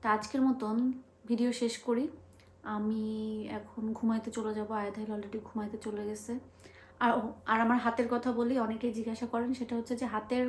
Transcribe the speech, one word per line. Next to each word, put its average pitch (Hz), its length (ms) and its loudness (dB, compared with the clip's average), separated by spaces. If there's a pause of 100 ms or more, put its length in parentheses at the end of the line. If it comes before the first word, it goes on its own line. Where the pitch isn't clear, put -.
তো 226 80 0
আজকের 214 320 2
মতন 247 500 2 (360)
ভিডিও 240 240 2
শেষ 233 260 0
করি, 247 300 0 (560)
আমি 214 880 -2
এখন 214 420 -6
ঘুমাইতে 226 380 2
চলে 220 220 -2
যাবো। 214 200 -2
আয়াত 208 260 -2
already 214 440 -4
ঘুমাইতে 214 340 -6
চলে 208 280 -6
গেছে। 214 340 -6 (600)
আর 233 120 6
ও, 226 220 0 (120)
আর 226 160 4
আমার 233 160 6
হাতের 240 320 2
কথা 240 220 2
বলি, 240 280 2
অনেকেই 226 340 0
জিজ্ঞাসা 226 320 -4
করেন, 240 280 0
সেটা 247 220 -2
হচ্ছে 233 200 -2
যে 247 100 -2
হাতের 226 440 0